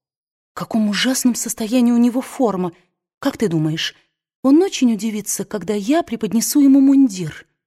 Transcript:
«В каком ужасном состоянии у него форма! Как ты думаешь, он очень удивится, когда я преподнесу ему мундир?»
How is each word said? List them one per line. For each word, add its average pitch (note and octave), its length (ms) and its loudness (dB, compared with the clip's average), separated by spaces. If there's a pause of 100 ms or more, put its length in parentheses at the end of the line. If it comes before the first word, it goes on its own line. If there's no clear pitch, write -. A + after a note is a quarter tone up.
(540)
«В - 20 -20
каком G#3+ 340 -2
ужасном A#3 460 -2
состоянии A#3 560 -2
у A#3+ 60 2
него A#3+ 240 2
форма! F#3 520 -4 (460)
Как - 180 -4
ты A3 100 0
думаешь, D#3+ 480 -4 (480)
он C#4 180 4
очень F#4 300 0
удивится, G#3 540 -6
когда G3 300 -6
я A3+ 260 0
преподнесу A3+ 600 -2
ему C#4 180 6
мундир?» C4 680 2 (220)